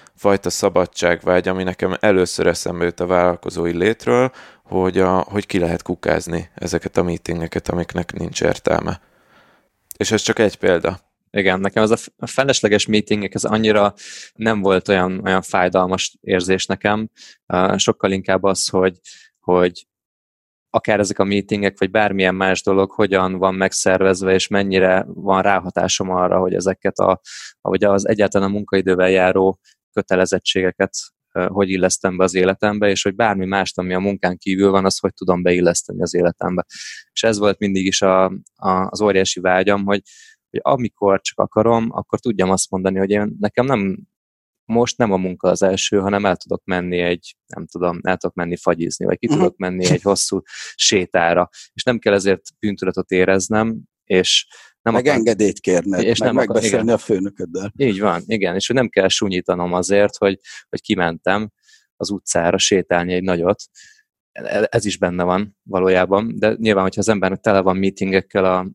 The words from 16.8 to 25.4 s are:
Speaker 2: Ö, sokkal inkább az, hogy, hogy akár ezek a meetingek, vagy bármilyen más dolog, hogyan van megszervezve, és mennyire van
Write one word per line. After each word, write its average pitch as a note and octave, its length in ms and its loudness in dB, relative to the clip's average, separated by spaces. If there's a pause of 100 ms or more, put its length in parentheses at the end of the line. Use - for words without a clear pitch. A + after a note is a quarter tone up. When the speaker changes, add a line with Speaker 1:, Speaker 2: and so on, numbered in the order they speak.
Speaker 2:
Ö, F#2+ 320 2
sokkal G2+ 340 0
inkább F#2+ 320 0
az, G2 240 0
hogy, F#2 320 0 (400)
hogy F2+ 460 0 (880)
akár G#2+ 240 2
ezek G2+ 200 -2
a G2+ 40 0
meetingek, G2+ 560 -2
vagy F#2+ 120 -2
bármilyen G2 440 0
más F#2+ 280 0
dolog, F#2+ 280 2
hogyan F#2 460 0
van F#2+ 180 0
megszervezve, F#2+ 760 2
és F#2 140 0
mennyire F#2+ 600 2
van F#2+ 340 -2